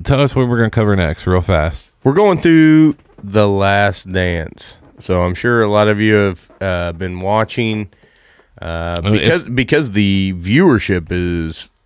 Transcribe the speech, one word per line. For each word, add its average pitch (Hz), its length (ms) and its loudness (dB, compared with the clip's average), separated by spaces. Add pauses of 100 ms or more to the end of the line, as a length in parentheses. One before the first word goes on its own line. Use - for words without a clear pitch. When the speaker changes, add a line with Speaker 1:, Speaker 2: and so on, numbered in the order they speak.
Speaker 1:
tell 139 160 2
us 143 160 0
what 127 120 2
we're 120 100 0
gonna 113 120 2
cover 104 260 2
next, 82 300 -2
real 90 140 2
fast. 80 500 -2 (140)
Speaker 2:
We're 135 100 2
going 190 240 2
through 156 580 4 (260)
The 104 260 2
Last 98 640 0
Dance. 90 640 -4 (220)
So 90 240 -2
I'm 90 120 -2
sure 120 280 0
a 107 60 2
lot 104 200 2
of 104 120 0
you 107 140 2
have, 98 360 0 (100)
uh, 87 320 -4
been 90 280 -10
watching, 107 680 -4 (720)
uh, 85 440 -6
Speaker 1:
Uh, 101 80 -2
it's 104 100 0
Speaker 2:
because, 160 260 0
because 127 440 -2
the 98 440 0
viewership 101 760 0
is 87 580 -4 (180)